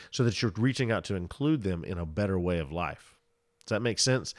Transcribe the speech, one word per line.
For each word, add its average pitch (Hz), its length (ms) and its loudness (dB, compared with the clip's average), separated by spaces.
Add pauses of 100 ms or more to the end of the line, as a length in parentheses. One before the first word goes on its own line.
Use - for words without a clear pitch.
(120)
so - 120 0
that 117 180 2
you're 110 160 2
reaching 120 340 2
out 107 140 0
to 101 100 -2
include 131 480 0
them 90 200 0
in 92 140 -6
a 85 80 -2
better 95 340 0
way 87 200 2
of 71 120 -4
life. 82 440 -6 (500)
Does 113 100 -2
that 104 60 0
make 117 180 0
sense? 127 400 2